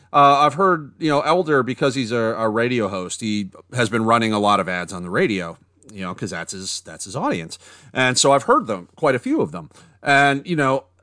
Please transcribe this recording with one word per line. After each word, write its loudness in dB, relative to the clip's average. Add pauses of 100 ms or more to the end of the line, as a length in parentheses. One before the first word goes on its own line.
(120)
uh, 6
I've 2
heard, 0
you -2
know, 2
Elder, 2
because -2
he's -4
a, -2
a 0
radio 0
host, -8
he -4 (220)
has 0
been -2
running 2
a 0
lot 4
of -2
ads -6
on -10
the -10
radio, -2 (360)
you -14
know, -8
'cause -8
that's -10
his, -10
that's -16
his -12
audience. -6 (360)
And 0
so 6
I've 2
heard 2
them, -6
quite 2
a -2
few -2
of -4
them. -14 (340)
And, 4
you -4
know, 0 (180)